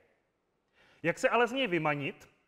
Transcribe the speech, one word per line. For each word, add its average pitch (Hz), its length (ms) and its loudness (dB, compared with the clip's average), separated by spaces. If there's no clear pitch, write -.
Jak 165 160 0
se 254 100 2
ale 233 180 2
z 214 40 -4
něj 262 160 -2
vymanit 156 640 -2